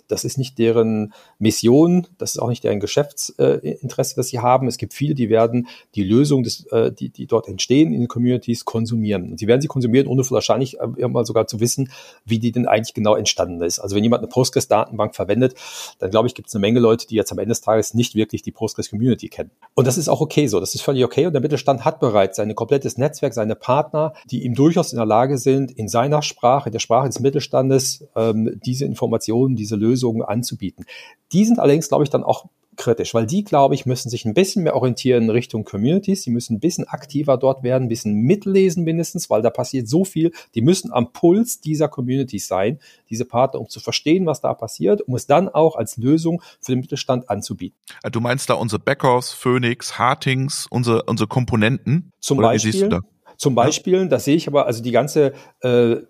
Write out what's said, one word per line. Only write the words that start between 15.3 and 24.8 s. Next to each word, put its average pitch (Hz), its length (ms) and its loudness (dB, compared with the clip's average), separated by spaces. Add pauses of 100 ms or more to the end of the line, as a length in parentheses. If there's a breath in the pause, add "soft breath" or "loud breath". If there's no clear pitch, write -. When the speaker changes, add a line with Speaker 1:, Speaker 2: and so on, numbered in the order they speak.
Speaker 1:
dann 95 100 -4
glaube 110 180 2
ich, 120 80 -6
gibt's - 200 -12
eine 107 60 -2
Menge 110 180 4
Leute, 117 280 4
die 110 80 -6
jetzt 101 160 0
am 92 80 -6
Ende 101 100 -2
des 117 120 -2
Tages 110 320 0
nicht 120 220 0
wirklich 107 260 -2
die 123 100 -14
Postgres-Community 107 800 -4
kennen. - 220 -10 (240 soft breath)
Und 135 100 -2
das 127 120 -2
ist 165 120 -4
auch 147 120 0
okay 147 260 0
so. 101 120 0
Das 90 140 -6
ist - 80 -10
völlig 131 220 0
okay. 135 240 0
Und 175 60 -4
der 139 80 0
Mittelstand 139 440 -2
hat - 140 -2
bereits 104 380 2
sein 107 180 -4
komplettes 131 420 -2
Netzwerk, 135 360 -2
seine 110 220 -2
Partner, 151 580 -2 (160 loud breath)
die 139 140 -6
ihm 123 120 -4
durchaus 160 380 4